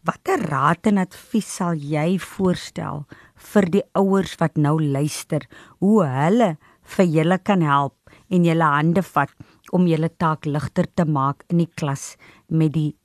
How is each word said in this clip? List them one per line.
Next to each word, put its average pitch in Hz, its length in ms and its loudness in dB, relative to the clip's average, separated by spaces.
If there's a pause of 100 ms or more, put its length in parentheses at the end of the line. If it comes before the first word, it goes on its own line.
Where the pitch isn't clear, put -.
Watter - 360 -2 (100)
raad 147 360 0
en 208 120 4
advies - 480 -4 (100)
sal 175 180 -2
jy 156 440 -2
voorstel - 840 -6 (320)
vir - 340 0
die 196 120 2 (120)
ouers 196 460 0
wat 165 160 -2
nou 156 260 2
luister, 147 600 -4 (360)
hoe 202 260 4
hulle 156 520 2 (260)
vir - 240 0
julle 165 320 0
kan 190 220 0
help 143 340 0 (360)
en 180 140 2
julle 165 200 2
hande 156 380 2
vat 147 280 -2 (420)
om 180 140 2
julle 160 300 0
taak 156 280 -2
ligter 151 500 -2
te 175 100 0
maak 139 440 -2
in 170 100 0
die 165 180 0
klas 139 400 -6 (320)
met 156 240 2
die 151 320 -2